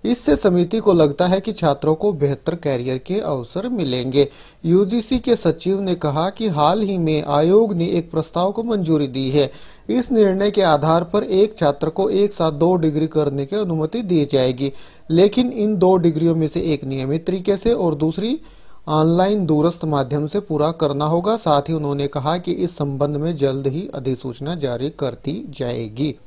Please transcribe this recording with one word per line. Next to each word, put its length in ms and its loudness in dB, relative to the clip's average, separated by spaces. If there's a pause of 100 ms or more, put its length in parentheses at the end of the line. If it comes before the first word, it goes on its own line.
इससे 300 2
समिति 440 2
को 140 4
लगता 340 4
है 140 2
कि 100 -6
छात्रों 440 0
को 180 0
बेहतर 420 -2
करियर 420 -2
के 220 -4
अवसर 500 -6
मिलेंगे। 600 0 (360)
यूजीसी 540 2
के 160 2
सचिव 460 -2
ने 140 -2
कहा 340 -2
कि 180 -4
हाल 340 2
ही 160 -2
में 260 0
आयोग 500 4
ने 140 0
एक 240 -2
प्रस्ताव 400 -2
को 120 -6
मंजूरी 440 0
दी 220 -4
है। 220 2 (380)
इस 220 0
निर्णय 400 4
के 100 2
आधार 420 4
पर 200 0
एक 340 2
छात्र 320 0
को 200 -2
एक 240 0
साथ 180 0
दो 240 2
डिग्री 320 0
करने 380 0
की 100 -8
अनुमति 460 -2
दी 300 0
जाएगी, 400 0 (400)
लेकिन 400 4
इन 260 0
दो 200 4
डिग्रियों 380 2
में 120 0
से 140 -4
एक 220 -2
नियमित 440 -4
तरीके 300 0
से 160 0
और 220 0
दूसरी 460 -2 (460)
ऑनलाइन 580 2
दूरस्थ 400 2
माध्यम 420 -2
से 120 -4
पूरा 320 -2
करना 340 -2
होगा। 320 0
साथ 240 2
ही 120 -4
उन्होंने 340 -2
कहा 300 -2
कि 140 -6
इस 260 -4
संबंध 400 -2
में 200 -4
जल्द 300 0
ही 260 -4
अधिसूचना 600 -6
जारी 340 -4
कर 220 -4
दी 380 -8
जाएगी। 680 -6 (120)